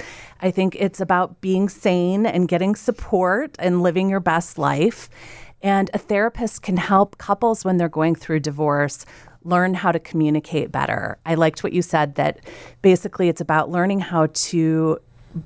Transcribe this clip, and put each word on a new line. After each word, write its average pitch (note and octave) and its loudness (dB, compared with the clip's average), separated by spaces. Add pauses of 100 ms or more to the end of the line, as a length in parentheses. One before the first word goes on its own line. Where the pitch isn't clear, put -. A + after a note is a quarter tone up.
(420)
I F#3 0
think F#3+ 0
it's G3 -2
about F3+ 0
being F#3 0
sane F#3 0
and F3 0
getting F#3 0
support - -2
and F3+ 2
living F#3 0
your G3 -2
best E3+ -2
life. D3 0 (540)
And G3 2
a G3+ 0
therapist G#3+ -2
can F#3 -2
help G3 2
couples G#3+ 0
when F#3 2
they're E3+ 2
going D#3+ 0
through D#3 -2
divorce C#3+ -2 (380)
learn F3+ 2
how F#3 0
to E3 0
communicate D#3 0
better. - -4
I E3 -2
liked D#3+ 2
what - -4
you F3+ 0
said, D3+ 0
that D3 -2 (420)
basically F#3 4
it's E3 0
about D#3 0
learning F#3+ 0
how E3+ 0
to D#3+ 0 (460)